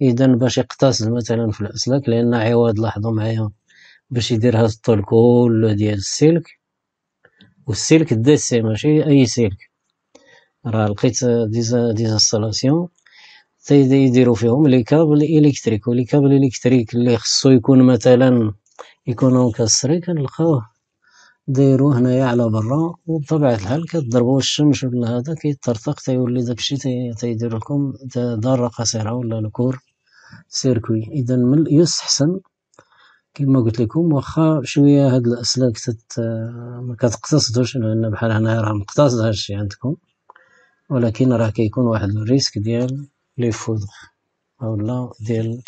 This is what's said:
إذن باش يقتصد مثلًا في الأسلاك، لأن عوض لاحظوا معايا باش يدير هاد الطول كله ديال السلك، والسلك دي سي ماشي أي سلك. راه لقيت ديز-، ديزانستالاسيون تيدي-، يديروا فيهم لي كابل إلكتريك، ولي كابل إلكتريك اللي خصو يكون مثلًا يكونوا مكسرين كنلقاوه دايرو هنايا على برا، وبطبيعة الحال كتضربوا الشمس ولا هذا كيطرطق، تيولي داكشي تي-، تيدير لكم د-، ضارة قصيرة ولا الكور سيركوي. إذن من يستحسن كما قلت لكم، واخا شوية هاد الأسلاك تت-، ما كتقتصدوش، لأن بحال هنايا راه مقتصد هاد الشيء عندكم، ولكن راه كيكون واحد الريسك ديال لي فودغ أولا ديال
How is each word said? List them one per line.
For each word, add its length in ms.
إذن 360
باش 200
يقتصد 540
مثلًا 400
في 100
الأسلاك، 480
لأن 240
عوض 460
لاحظوا 320
معايا 380
باش 220
يدير 260
هاد 120
الطول 340
كله 720
ديال 240
السلك، 460
والسلك 460
دي 240
سي 240
ماشي 440
أي 200
سلك. 460
راه 220
لقيت 380
ديز-، 500
ديزانستالاسيون 1120
تيدي-، 300
يديروا 400
فيهم 320
لي 160
كابل 400
إلكتريك، 640
ولي 180
كابل 280
إلكتريك 640
اللي 220
خصو 320
يكون 340
مثلًا 680
يكونوا 420
مكسرين 520
كنلقاوه 720
دايرو 440
هنايا 340
على 240
برا، 460
وبطبيعة 480
الحال 320
كتضربوا 500
الشمس 460
ولا 340
هذا 160
كيطرطق، 680
تيولي 440
داكشي 340
تي-، 420
تيدير 360
لكم 380
د-، 40
ضارة 480
قصيرة 460
ولا 260
الكور 400
سيركوي. 600
إذن 280
من 280
يستحسن 720
كما 280
قلت 200
لكم، 320
واخا 500
شوية 520
هاد 120
الأسلاك 500
تت-، 420
ما 180
كتقتصدوش، 800
لأن 320
بحال 220
هنايا 300
راه 120
مقتصد 460
هاد 80
الشيء 300
عندكم، 380
ولكن 440
راه 160
كيكون 360
واحد 240
الريسك 480
ديال 500
لي 140
فودغ 400
أولا 480
ديال 480